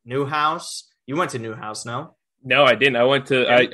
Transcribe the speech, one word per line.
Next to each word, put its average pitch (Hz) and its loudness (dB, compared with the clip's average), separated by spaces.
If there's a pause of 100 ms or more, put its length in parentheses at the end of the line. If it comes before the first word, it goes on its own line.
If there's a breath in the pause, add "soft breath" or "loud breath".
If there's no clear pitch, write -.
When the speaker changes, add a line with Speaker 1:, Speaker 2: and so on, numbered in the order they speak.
Speaker 1:
Newhouse. 151 -6 (160)
You 139 -8
went 170 -4
to 123 -8
Newhouse, 110 -12
no? 131 -10 (280)
Speaker 2:
No, 131 4
I 123 6
didn't. 123 2
I 117 2
went 135 2
to, 131 2
Speaker 1:
Yeah. 120 4